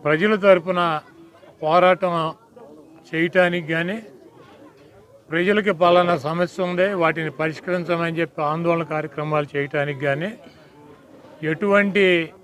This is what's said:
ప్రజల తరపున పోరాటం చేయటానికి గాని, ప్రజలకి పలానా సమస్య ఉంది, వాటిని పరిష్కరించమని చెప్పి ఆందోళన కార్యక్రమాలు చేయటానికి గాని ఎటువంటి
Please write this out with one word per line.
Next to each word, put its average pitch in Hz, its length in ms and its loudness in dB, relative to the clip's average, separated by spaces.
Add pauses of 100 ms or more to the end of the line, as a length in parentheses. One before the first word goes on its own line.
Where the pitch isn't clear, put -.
(100)
ప్రజల 202 340 2
తరపున 180 360 4 (800)
పోరాటం 180 520 2 (920)
చేయటానికి 175 640 0
గాని, 175 240 -4 (1300)
ప్రజలకి 190 420 0 (100)
పలానా 175 320 4 (100)
సమస్య 175 440 -2
ఉంది, 180 180 0 (160)
వాటిని 160 280 -2 (100)
పరిష్కరించమని 165 800 -4
చెప్పి 165 200 -6 (120)
ఆందోళన 165 320 -2 (100)
కార్యక్రమాలు 151 580 -4
చేయటానికి 143 540 -4
గాని 151 240 -2 (1200)
ఎటువంటి 202 540 2 (400)